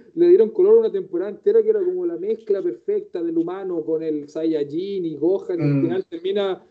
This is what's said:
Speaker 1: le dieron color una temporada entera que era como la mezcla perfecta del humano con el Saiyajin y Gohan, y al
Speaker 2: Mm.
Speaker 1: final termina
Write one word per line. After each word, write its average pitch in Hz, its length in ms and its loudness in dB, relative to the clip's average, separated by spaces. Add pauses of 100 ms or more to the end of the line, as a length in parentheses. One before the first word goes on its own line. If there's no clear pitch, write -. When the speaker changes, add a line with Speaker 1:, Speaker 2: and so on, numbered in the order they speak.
(140)
Speaker 1:
le 175 140 4
dieron 214 220 6
color 202 260 6
una 220 160 4
temporada 185 380 -6
entera 214 320 2
que 214 80 2
era 214 120 2
como 180 220 -2
la 170 140 -4
mezcla 196 440 -2
perfecta 180 600 -4
del 165 160 -2
humano 175 440 -4
con 156 200 -2
el 151 260 -6
Saiyajin 160 800 -4
y 156 100 -8
Gohan, 175 420 -2
y 156 40 -2
al 143 140 2
Speaker 2:
Mm. 139 60 0
Speaker 1:
final 185 280 -2
termina 190 600 -4